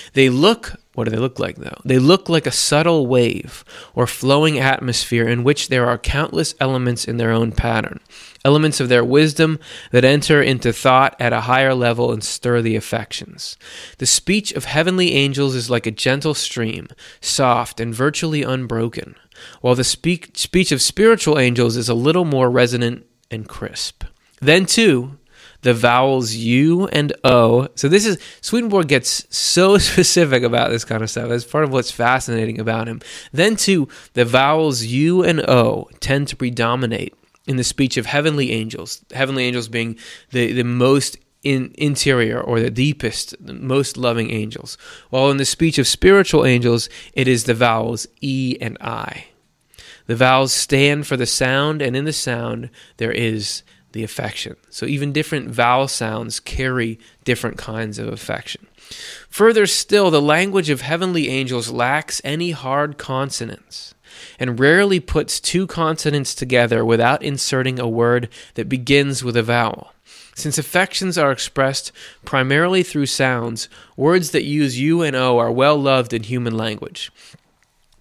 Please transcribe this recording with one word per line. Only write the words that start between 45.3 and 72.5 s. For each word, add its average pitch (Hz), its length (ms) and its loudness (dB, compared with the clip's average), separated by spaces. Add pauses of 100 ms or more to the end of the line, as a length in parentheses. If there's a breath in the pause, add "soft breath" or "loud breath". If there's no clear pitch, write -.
in 139 60 2
the 139 80 -2
speech 160 340 0
of 127 80 2
spiritual 190 600 4
angels, 120 420 2 (240 loud breath)
it 127 160 0
is 120 160 2
the 123 80 0
vowels 113 540 0 (160)
E 131 360 -4
and 110 220 -8
I. 113 460 -10 (800 loud breath)
The 117 100 -4
vowels 127 380 2
stand 143 520 2
for 131 120 -2
the 120 80 -2
sound, 143 560 -2
and 127 120 -2
in 143 120 -4
the 156 80 -2
sound 117 560 -6 (260 loud breath)
there 113 160 -4
is 110 500 -4 (300 soft breath)
the 110 120 -8
affection. - 500 -10 (140)
So - 180 -10
even 143 260 -4
different 151 360 -4
vowel 123 400 2
sounds 110 500 -6
carry 127 640 -4 (240 soft breath)
different 120 340 -2
kinds 110 400 -8
of 110 80 -8
affection. - 600 -10 (600 loud breath)
Further 214 380 4
still, 196 460 2
the 147 100 4
language 170 480 0
of 127 100 -2
heavenly 165 480 -2
angels 127 440 -4
lacks 127 500 -2
any 165 300 -6
hard 143 460 -4
consonants - 920 -10 (460 loud breath)
and 123 220 -4
rarely 180 400 4
puts - 400 -4
two 180 260 -2
consonants 156 680 -2
together 120 480 2
without 117 400 2
inserting 131 560 -2
a 120 80 -4
word 117 400 0 (260 loud breath)
that 107 140 -6
begins 131 560 0
with 120 120 -4
a 117 60 4
vowel. 117 500 -2 (440 loud breath)
Since 147 200 -6
affections 180 640 -2
are 143 140 2
expressed - 580 -4 (340 loud breath)
primarily 156 600 2